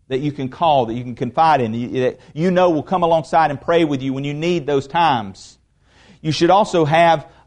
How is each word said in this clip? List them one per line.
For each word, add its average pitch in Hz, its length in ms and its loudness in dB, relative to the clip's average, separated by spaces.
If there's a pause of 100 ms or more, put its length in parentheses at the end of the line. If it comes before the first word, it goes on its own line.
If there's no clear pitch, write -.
that 131 100 -4
you 147 140 -4
can 131 180 -8
call, 143 360 0
that 113 80 -6
you 123 100 -8
can 123 100 -12
confide 143 480 0
in, 117 300 -4
that 127 260 -2 (160)
you 165 160 0
know 180 200 2
will 151 120 0
come 185 220 -2
alongside 160 460 0
and 139 80 -6
pray 170 260 2
with 143 180 -2
you 135 100 -4
when 139 120 -6
you 143 100 -6
need 160 320 -4
those 143 200 0
times. 131 720 -2 (640)
You 156 120 -4
should 170 180 2
also 190 340 4
have, 160 420 2 (200)